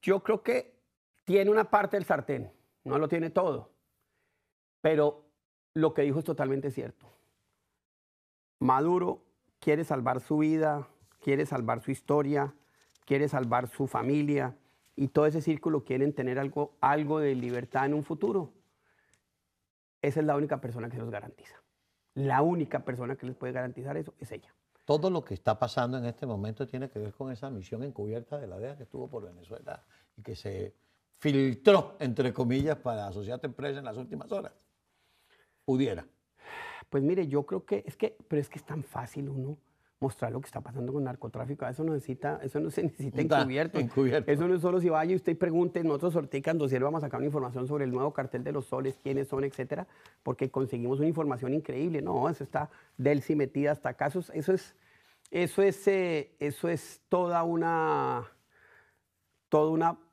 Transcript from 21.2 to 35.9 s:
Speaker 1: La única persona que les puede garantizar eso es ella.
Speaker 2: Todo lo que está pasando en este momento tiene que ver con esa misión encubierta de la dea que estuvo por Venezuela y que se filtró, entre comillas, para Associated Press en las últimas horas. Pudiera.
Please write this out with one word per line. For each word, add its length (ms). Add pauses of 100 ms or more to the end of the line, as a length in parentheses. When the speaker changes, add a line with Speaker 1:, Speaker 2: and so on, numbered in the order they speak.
Speaker 1:
La 280
única 420
persona 300
que 120
les 100
puede 160
garantizar 440
eso 220
es 140
ella. 200 (320)
Speaker 2:
Todo 240
lo 160
que 100
está 220
pasando 400
en 100
este 200
momento 400
tiene 240
que 80
ver 140
con 180
esa 200
misión 340
encubierta 540
de 100
la 100
dea 180
que 80
estuvo 240
por 160
Venezuela 600 (320)
y 60
que 120
se 400 (460)
filtró, 800
entre 320
comillas, 460
para 280
Associated 460
Press 240
en 80
las 140
últimas 340
horas. 200 (1120)
Pudiera. 400 (840)